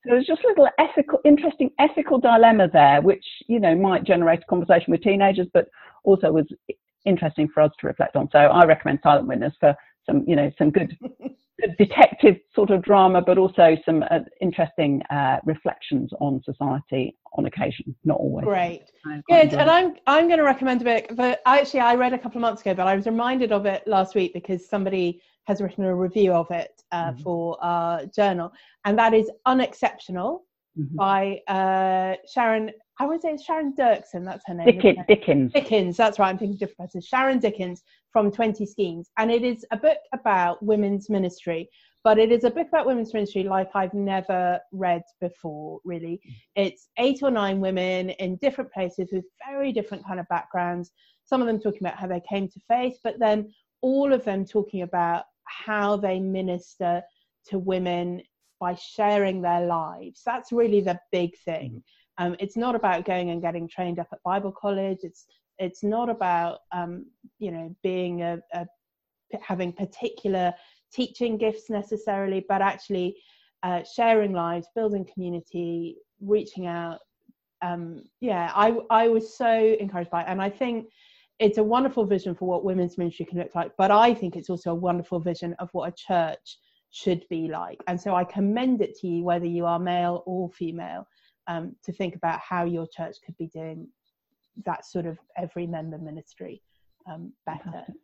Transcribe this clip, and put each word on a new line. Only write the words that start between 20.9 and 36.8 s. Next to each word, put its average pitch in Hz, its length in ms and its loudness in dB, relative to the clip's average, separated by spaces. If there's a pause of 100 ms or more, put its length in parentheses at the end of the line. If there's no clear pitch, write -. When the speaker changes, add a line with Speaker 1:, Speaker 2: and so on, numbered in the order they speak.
Speaker 2:
that 247 280 0
actually 277 360 4
I 240 160 4
read 254 180 0
a 247 40 -4
couple 247 200 -10
of 233 40 -2
months 226 200 -2
ago, 196 100 -2
but 185 140 0
I 190 80 4
was 202 120 -2
reminded 240 460 0
of 202 140 0
it 196 200 -4
last 190 280 0
week 185 180 0
because 180 340 -8
somebody 185 540 -2 (260)
has 202 160 -2
written 190 220 -6
a 185 100 0
review 185 380 2
of 170 180 0
it, 170 220 -8 (200)
uh, 170 200 -4
Speaker 1:
Mm-hmm. 127 100 -14
Speaker 2:
for 170 400 -6
our 170 440 -2
journal, 190 440 -2 (360)
and 208 120 2
that 226 140 4
is 220 180 4 (160)
Unexceptional 254 960 -2 (380)
Speaker 1:
Mm-hmm. 147 160 -6
Speaker 2:
by, 196 540 0
uh, 190 680 0 (180)
Sharon, 220 380 0 (300)
I 269 60 -2
would 330 140 -4
say 330 100 -4
it's 294 140 -10
Sharon 311 300 -4
Dirksen, 214 500 0
that's - 220 -12
her 175 80 -10
name, 170 120 0
Speaker 1:
Dickens, 196 180 4
Speaker 2:
isn't 190 160 6
it? - 80 -10
Speaker 1:
Dickens. 143 440 4
Speaker 2:
Dickens, 185 440 0
that's 220 240 2
right, 190 80 4
I'm 190 100 -4
thinking 202 180 -6
different 196 220 -10
person. 180 220 -12